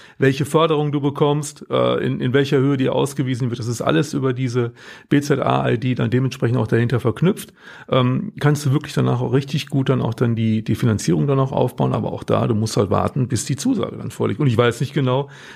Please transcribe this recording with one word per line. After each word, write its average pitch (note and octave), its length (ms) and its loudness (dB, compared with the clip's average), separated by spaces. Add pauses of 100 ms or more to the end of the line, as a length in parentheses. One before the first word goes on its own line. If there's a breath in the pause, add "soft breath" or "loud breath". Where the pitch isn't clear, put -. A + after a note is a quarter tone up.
(180 loud breath)
welche C3+ 280 2
Förderung D3+ 480 2
du D3 80 -2
bekommst, C#3+ 680 -2
äh, B2 340 0
in, C3 180 -2
in C3 100 -2
welcher C#3 280 2
Höhe C#3 180 2
die C3 100 0
ausgewiesen C3 640 -2
wird. A#2+ 100 -6
Das A2 80 -4
ist A#2 140 -4
alles D3 320 0
über C3 180 -2
diese A#2+ 400 -2 (380 loud breath)
B-Z-A-I C3+ 680 2
D B2+ 180 -2
dann A#2+ 140 0
dementsprechend B2+ 480 0
auch A#2 100 0
dahinter A#2 340 2
verknüpft. - 520 0 (360 loud breath)
Ähm, B2+ 500 0
kannst D3 260 2
du C3 60 2
wirklich D3+ 220 -2
danach B2+ 260 0
auch B2+ 140 -2
richtig C#3 340 0
gut C3+ 220 0
dann B2 120 2
auch A#2 120 -2
dann A#2 240 0
die, A2+ 260 0
die A2 120 0
Finanzierung C#3+ 520 2
dann C#3 120 2
auch C3 120 0
aufbauen, B2+ 420 0
aber G#2+ 200 -4
auch - 100 -10
da, A2 240 0
du A#2 80 2
musst G#2+ 220 0
halt G#2 120 2
warten, G2+ 380 0
bis G#2 160 -2
die C3+ 140 -4
Zusage - 400 -2
dann A2 120 -10
vorliegt. A2 300 -4
Und D3 80 2
ich A2+ 100 2
weiß A#2+ 220 4
nicht C3 140 -4
genau, C3+ 360 0 (260 loud breath)